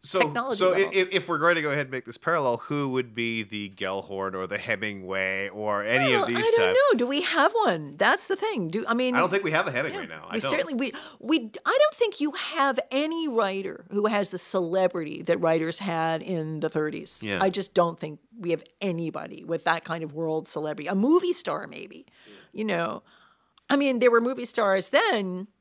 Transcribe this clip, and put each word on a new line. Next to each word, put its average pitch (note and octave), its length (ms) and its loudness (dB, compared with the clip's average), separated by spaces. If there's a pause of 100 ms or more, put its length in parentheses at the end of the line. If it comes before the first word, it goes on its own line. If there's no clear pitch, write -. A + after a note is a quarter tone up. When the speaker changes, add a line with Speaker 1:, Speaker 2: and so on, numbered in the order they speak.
Speaker 1:
So, - 180 -2
Speaker 2:
technology G#3 380 0
Speaker 1:
so F#3 140 4
i-, F3 60 2
Speaker 2:
level. F#3+ 160 2
Speaker 1:
if, F#3 180 2
if F#3 160 -2
we're E3 100 0
going E3+ 180 4
to D#3+ 60 0
go D3+ 80 -2
ahead C#3+ 160 -2
and C3 40 -18
make C3 140 -6
this A#2 120 -14
parallel, C#3+ 420 0
who D3 320 -2
would B2+ 220 -2
be A2+ 300 -2
the G#2 280 -8
Gellhorn F#2+ 640 -4
or F#2 120 -4
the F2+ 120 -6
Hemingway F#2+ 920 -4
or G#2 340 -2
any B2+ 300 2
Speaker 2:
Well, A#2+ 100 6
Speaker 1:
of A2+ 60 0
these A#2+ 100 0
Speaker 2:
I - 40 0
don't A4+ 140 4 (120)
Speaker 1:
types? B4+ 100 4 (140)
Speaker 2:
know. A#3+ 60 4
Do A#3+ 100 2
we C#4 140 0
have E4+ 320 4
one? E3 420 0
That's A#3 320 2
the F#4+ 80 0
thing. F#4 320 -2
Do, G3+ 180 -2
I A3+ 80 2
mean, B3+ 220 2
Speaker 1:
I - 20 4
don't E3+ 120 2
think G3 120 2
we E3+ 80 -2
have E3 160 2
a D3+ 60 -4
Hemingway D3 300 -2
Speaker 2:
yeah, - 40 -10 (100)
Speaker 1:
now. - 140 -14
I - 40 -8
Speaker 2:
we A#3 60 -2
Speaker 1:
don't. - 120 -2
Speaker 2:
certainly, D#4 220 -2
we, B3 180 -2 (260)
we, D4+ 200 0 (280)
I A#4 160 2
don't D5+ 140 4
think A4+ 240 -2
you D4 120 0
have C#4 460 0 (140)
any D#4 340 -2
writer G3 640 -2
who G3+ 160 0
has G3+ 240 2
the F#3 80 -6
celebrity F3+ 840 0
that E3+ 180 2
writers E3 400 2
had E3 420 -2
in D#3+ 380 -4
the D#3+ 80 -2
thirties. D3+ 560 -4
Speaker 1:
Yeah. G#2+ 180 0
Speaker 2:
I F#3+ 80 2
just F#3 240 -6
don't E3+ 240 2
think D3+ 220 -10 (180)
we F3 140 -6
have D#3 100 -2 (180)
anybody E3+ 640 -6
with E3 220 -6
that E3+ 180 2
kind E3 220 -6
of D3+ 100 -10
world D#3+ 320 -2
celebrity. D3+ 400 -6
A F3+ 80 -2
movie E4 380 4
star, F3 340 -4
maybe. - 400 -16 (460)
You G#3+ 120 -6
know, E3+ 380 -2 (680)
I C#4 60 4
mean, C#4 240 2
there A#3+ 140 6
were A#3 80 6
movie A#3+ 240 -2
stars G3 460 2
then G#3 580 2 (120)